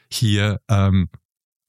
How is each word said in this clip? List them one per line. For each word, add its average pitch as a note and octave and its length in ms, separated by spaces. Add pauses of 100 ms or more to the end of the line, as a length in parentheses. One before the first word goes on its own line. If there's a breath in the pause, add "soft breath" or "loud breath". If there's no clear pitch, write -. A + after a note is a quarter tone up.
(120)
hier, G#2 580
ähm, G2 400 (600)